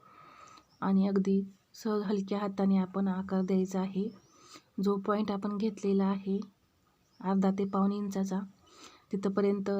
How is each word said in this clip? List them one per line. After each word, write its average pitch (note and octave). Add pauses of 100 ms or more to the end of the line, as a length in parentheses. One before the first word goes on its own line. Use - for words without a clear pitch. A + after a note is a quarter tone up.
(800)
आणि F#3+
अगदी G3 (320)
सहज G#3+
हलक्या G3+
हाताने G3
आपण F#3+
आकार F#3+
द्यायचा F#3
आहे. F#3+ (760)
जो G3+
पॉइंट G3+
आपण G#3
घेतलेला G3+
आहे G3 (840)
अर्धा F#3+
ते G3
पाऊण G3
इंचाचा, G3 (720)
तिथपर्यंत G3+ (100)